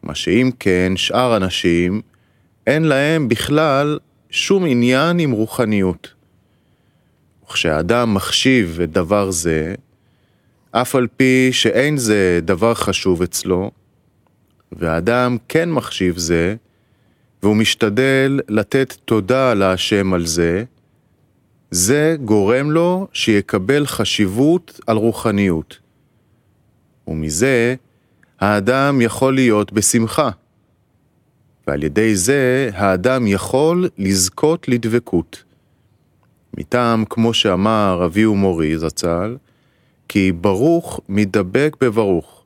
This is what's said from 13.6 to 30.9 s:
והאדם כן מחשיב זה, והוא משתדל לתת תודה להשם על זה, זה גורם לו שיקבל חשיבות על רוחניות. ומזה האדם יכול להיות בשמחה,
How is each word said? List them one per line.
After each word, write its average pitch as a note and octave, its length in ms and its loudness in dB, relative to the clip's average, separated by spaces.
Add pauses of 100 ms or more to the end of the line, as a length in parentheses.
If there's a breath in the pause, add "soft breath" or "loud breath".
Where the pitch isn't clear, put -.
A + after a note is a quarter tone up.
והאדם A2 640 0 (120)
כן E3+ 220 0
מחשיב F#2+ 480 -2
זה, E2+ 380 0 (840)
והוא G#2 140 2
משתדל C3 920 0
לתת A2 560 -2
תודה A#2 500 0
להשם F#2+ 600 0
על F2 120 0
זה, E2+ 380 0 (1040)
זה C#3+ 540 0
גורם A2 460 2
לו F3+ 420 0
שיקבל G#2+ 720 0
חשיבות A#2 1000 -2
על A2+ 100 2
רוחניות. G2+ 840 0 (1300)
ומזה G#2 680 0 (680)
האדם B2 600 2
יכול C3 340 0
להיות A2+ 380 2
בשמחה, A2+ 580 0 (1400)